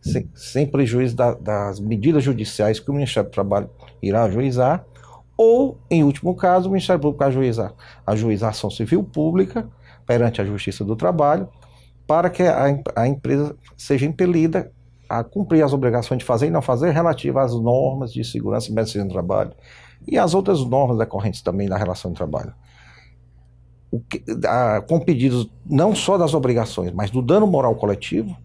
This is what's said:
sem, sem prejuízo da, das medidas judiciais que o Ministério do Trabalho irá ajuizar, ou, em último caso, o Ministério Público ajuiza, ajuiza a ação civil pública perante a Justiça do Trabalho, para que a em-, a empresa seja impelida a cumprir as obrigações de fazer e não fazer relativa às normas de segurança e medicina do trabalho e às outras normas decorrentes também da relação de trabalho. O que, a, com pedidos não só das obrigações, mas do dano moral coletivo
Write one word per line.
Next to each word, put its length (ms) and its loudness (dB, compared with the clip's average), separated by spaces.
sem, 360 -4
sem 320 -2
prejuízo 480 0
da, 180 2
das 460 -6
medidas 420 2
judiciais 560 0
que 140 -12
o 20 -2
Ministério 340 -2
do 40 -18
Trabalho 360 -2
irá 220 0
ajuizar, 640 0
ou, 440 4
em 140 4
último 320 0
caso, 320 2
o 40 -2
Ministério 300 0
Público 220 0
ajuiza, 500 0
ajuiza 400 0
a 40 0
ação 200 -6
civil 320 0
pública 680 -2
perante 340 2
a 40 0
Justiça 400 -6
do 100 -2
Trabalho, 540 0
para 240 2
que 140 0
a 260 4
em-, 140 -2
a 140 2
empresa 480 -2
seja 300 0
impelida 640 0
a 160 -2
cumprir 400 2
as 80 2
obrigações 460 0
de 60 -8
fazer 220 0
e 40 0
não 120 0
fazer 300 0
relativa 500 0
às 100 0
normas 600 0
de 100 -6
segurança 480 -4
e 40 -4
medicina 320 -2
do 60 -6
trabalho 400 -2
e 100 -2
às 160 2
outras 320 0
normas 340 0
decorrentes 440 -4
também 260 -2
da 80 -2
relação 360 -4
de 40 -10
trabalho. 380 -8
O 100 -6
que, 220 -10
a, 360 2
com 180 2
pedidos 500 0
não 280 4
só 240 0
das 160 2
obrigações, 580 0
mas 180 -4
do 120 -2
dano 240 4
moral 280 2
coletivo 720 -4